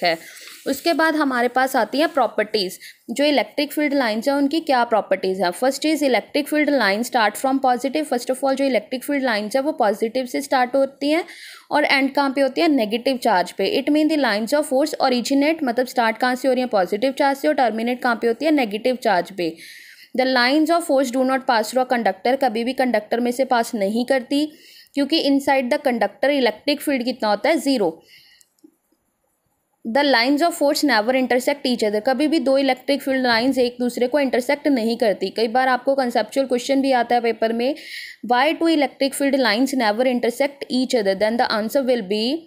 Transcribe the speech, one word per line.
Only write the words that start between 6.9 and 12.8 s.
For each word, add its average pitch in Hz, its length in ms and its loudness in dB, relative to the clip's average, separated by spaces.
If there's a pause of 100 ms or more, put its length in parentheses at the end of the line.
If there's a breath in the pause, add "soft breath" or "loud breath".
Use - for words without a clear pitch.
start 214 320 0
from 269 240 0
positive। 262 460 0
First 247 220 -2
of 254 120 -6
all 269 100 0
जो 269 100 0
इलेक्ट्रिक 247 380 -2
फील्ड 285 200 -2
लाइंस 214 320 -2
हैं 269 80 0
वो 302 160 -2
पॉजिटिव 226 460 0
से 277 160 -6
स्टार्ट 254 340 0
होती 277 360 0
हैं 330 120 0 (480 loud breath)
और 294 140 2
एंड 269 300 2
कहाँ 277 200 2
पे 277 60 0
होती 269 200 0
है, 339 60 2
नेगेटिव 240 560 0